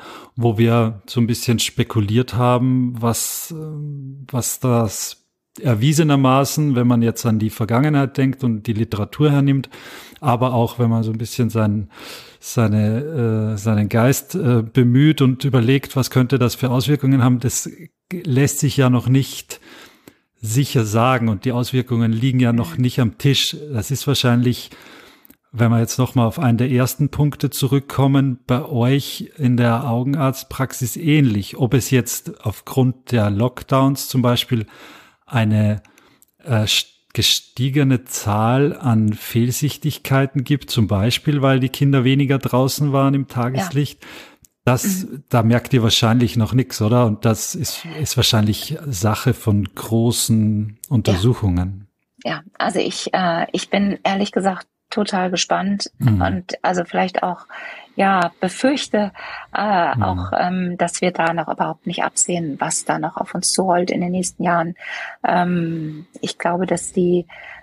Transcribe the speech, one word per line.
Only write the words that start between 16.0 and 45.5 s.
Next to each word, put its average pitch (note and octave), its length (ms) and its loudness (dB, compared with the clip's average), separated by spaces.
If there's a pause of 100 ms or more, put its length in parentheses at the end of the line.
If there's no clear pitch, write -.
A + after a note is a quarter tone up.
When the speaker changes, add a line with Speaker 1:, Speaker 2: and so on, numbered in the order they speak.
Speaker 1:
könnte B2+ 300 2
das A#2+ 160 0
für B2 140 -2
Auswirkungen C3+ 520 2
haben, B2 160 4
das - 320 -4 (400)
lässt C#3+ 480 0
sich C#3+ 180 0
ja C3 140 4
noch A#2+ 180 2
nicht - 520 0 (800)
sicher A#2 440 0
sagen A#2 440 2
und G#2 160 -2
die C3 80 -2
Auswirkungen A#2+ 600 0
liegen B2 280 0
ja A#2+ 120 4
noch A#2 240 -2
Speaker 2:
Mhm. B2 60 0
Speaker 1:
nicht B2 180 0
am A2+ 180 0
Tisch. - 380 0 (160)
Das A2 180 -4
ist C3+ 160 -4
wahrscheinlich, B2 640 2 (800)
wenn A#2 200 2
wir A#2 100 4
jetzt - 180 -2
noch B2+ 160 0
mal A#2 120 2
auf A2 120 -4
einen A#2+ 200 2
der B2+ 120 0
ersten B2+ 380 0
Punkte C#3+ 420 -2
zurückkommen, C3+ 960 0
bei B2 180 0
euch C3 720 -2
in B2+ 200 2
der A#2 320 2
Augenarztpraxis B2+ 1080 -4
ähnlich. C#3+ 600 2
Ob C3 180 0
es - 160 2
jetzt - 540 -2
aufgrund - 680 -2
der G#2+ 180 2
Lockdowns C3+ 800 0
zum B2+ 140 0
Beispiel A#2+ 440 0 (600)
eine, G#2+ 560 2 (600)
äh, A2 220 0
st-, - 280 -2 (200)
gestiegene C3+ 880 0
Zahl A2+ 720 0
an A2 360 2
Fehlsichtigkeiten C3+ 1300 -2
gibt, - 260 -2
zum A2 160 2
Beispiel, A#2+ 560 0
weil C3+ 160 4
die C3 120 0
Kinder C3+ 340 2
weniger C3+ 340 2
draußen C3+ 540 0
waren C3+ 220 2
im C#3 120 -2
Tageslicht. C3+ 760 -4
Speaker 2:
Ja. - 60 -20 (600)
Speaker 1:
Das, F#3 360 0
Speaker 2:
Mhm. C#3 260 -14
Speaker 1:
da A#2+ 120 2
merkt A#2 300 2